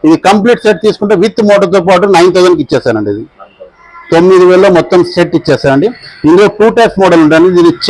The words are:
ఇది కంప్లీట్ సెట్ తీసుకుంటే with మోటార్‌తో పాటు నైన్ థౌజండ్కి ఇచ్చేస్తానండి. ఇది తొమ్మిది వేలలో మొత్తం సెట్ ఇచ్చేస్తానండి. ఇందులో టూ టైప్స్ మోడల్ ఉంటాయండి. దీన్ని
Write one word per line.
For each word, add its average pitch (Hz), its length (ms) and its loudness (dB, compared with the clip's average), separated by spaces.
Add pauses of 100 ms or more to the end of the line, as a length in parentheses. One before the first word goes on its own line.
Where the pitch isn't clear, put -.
ఇది 156 120 2
కంప్లీట్ 208 440 -2
సెట్ 208 220 -2
తీసుకుంటే 202 320 -2
with 208 300 -2
మోటార్‌తో 202 360 0
పాటు 180 260 0
నైన్ 180 280 2
థౌజండ్కి 180 280 0
ఇచ్చేస్తానండి. 110 480 -4
ఇది 104 160 -8 (840)
తొమ్మిది 180 320 4
వేలలో 185 260 4
మొత్తం 175 340 0
సెట్ 175 300 -4
ఇచ్చేస్తానండి. 156 520 -2 (380)
ఇందులో 185 240 4
టూ 208 200 0
టైప్స్ 226 320 -2
మోడల్ 180 200 2
ఉంటాయండి. 160 300 0
దీన్ని 170 220 2 (180)